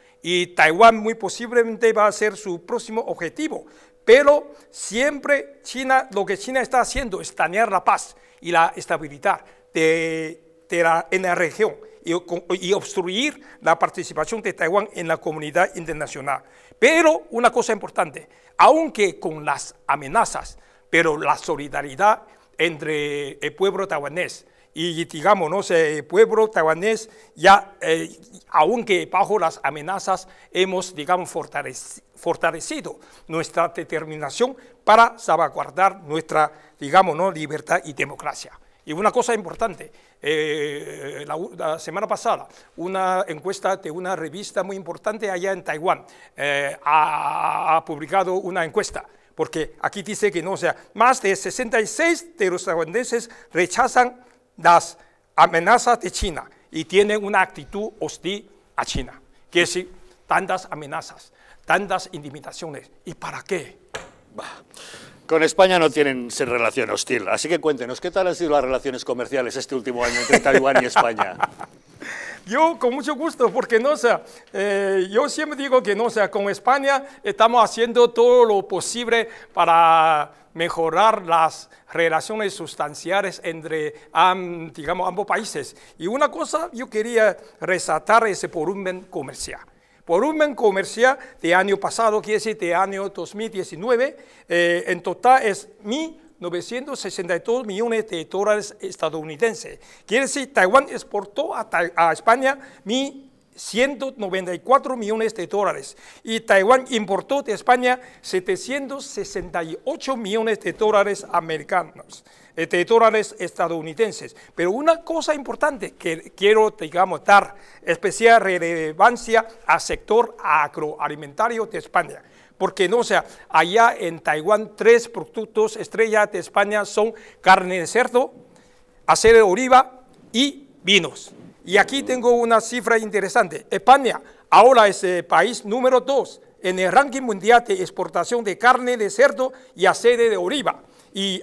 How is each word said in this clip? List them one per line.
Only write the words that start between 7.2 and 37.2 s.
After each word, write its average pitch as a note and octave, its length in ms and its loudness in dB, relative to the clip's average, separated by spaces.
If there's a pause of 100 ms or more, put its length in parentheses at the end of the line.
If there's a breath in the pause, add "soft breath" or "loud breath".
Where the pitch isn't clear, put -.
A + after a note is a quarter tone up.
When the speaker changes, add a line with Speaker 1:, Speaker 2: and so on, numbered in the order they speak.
Speaker 1:
es - 120 -14
dañar G3 380 0
la F3+ 100 0
paz - 320 -2 (280 soft breath)
y E3 80 -8
la E3 260 4
estabilidad D#3 640 -4 (320 soft breath)
de, D#3+ 960 -2
de E3+ 140 0
la, E3 280 2
en F#3+ 120 0
la F3 120 0
región F3 400 0 (300 loud breath)
y, E3 80 -4 (540)
y F#3 80 -2
obstruir G3 680 -4 (200 loud breath)
la D#3+ 160 2
participación E3+ 640 -4
de F#3+ 100 -4
Taiwán G3 400 -2
en E3+ 160 -8
la D#3+ 80 -2
comunidad D#3 600 -2
internacional. D3 640 -8 (360 soft breath)
Pero D#4+ 520 6
una A#3 200 2
cosa A#3 220 0
importante, - 560 -6 (300 soft breath)
aunque G#3+ 600 4
con D#3 240 -8
las D3 320 -6 (120)
amenazas, D3 720 -2 (320 soft breath)
pero D#3+ 260 2
la D3 220 0
solidaridad D3 840 -2 (340 soft breath)
entre D3 800 -4
el D3+ 160 -6
pueblo F#3+ 340 -2
taiwanés D3+ 580 -8 (260 soft breath)
y, E3 320 -4
digamos, E3 460 0
no G3+ 140 -2
sé, D#3+ 320 2
el D3 80 -8
pueblo G#3+ 440 4
taiwanés F#3+ 600 -2 (240 soft breath)
ya, G3 460 6
eh, E3 280 -2 (420)
aunque F3+ 560 0
bajo F#3+ 300 0
las E3 280 -2
amenazas, F3 640 -6 (240 soft breath)
hemos, F#3 420 -2
digamos, F3+ 400 -4
fortalec-, C#3+ 640 -10 (140)
fortalecido E3+ 840 -4 (260 soft breath)
nuestra E3 420 -2
determinación D#3 880 -6 (280 loud breath)
para A#3 340 6
salvaguardar E3 840 0
nuestra, D#3 500 -2 (260 soft breath)
digamos, D#3+ 380 4
¿no? F#3 160 0